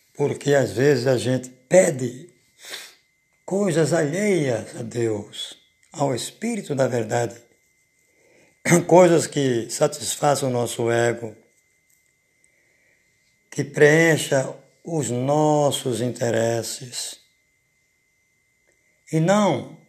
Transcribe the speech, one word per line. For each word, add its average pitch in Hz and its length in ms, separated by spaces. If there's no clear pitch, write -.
Porque 139 400
às 123 180
vezes 127 340
a 131 100
gente 123 320
pede 151 840
coisas 170 480
alheias 156 840
a 123 60
Deus, 110 760
ao 139 220
Espírito 202 600
da 131 120
verdade, 117 540
<clears throat> 170 220
coisas 170 400
que 127 440
satisfaçam - 760
o 123 40
nosso 117 380
ego, 117 440
que 139 140
preencha 147 880
os 151 260
nossos 139 880
interesses, 117 1200
e 160 60
não 180 600